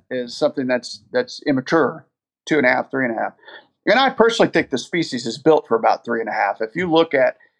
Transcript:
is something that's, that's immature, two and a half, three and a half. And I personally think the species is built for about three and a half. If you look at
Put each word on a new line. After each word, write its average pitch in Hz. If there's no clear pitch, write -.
is 123
something 143
that's, 123
that's -
immature, 139
two 156
and 127
a 127
half, 127
three 135
and 117
a 110
half. 101
And 208
I 262
personally 226
think 160
the 127
species 135
is 113
built -
for 117
about 110
three 117
and 110
a 104
half. 104
If 110
you 180
look 160
at 131